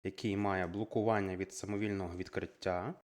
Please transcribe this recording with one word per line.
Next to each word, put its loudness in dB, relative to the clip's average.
який 0
має 2
блокування 2
від -4
самовільного -2
відкриття. -2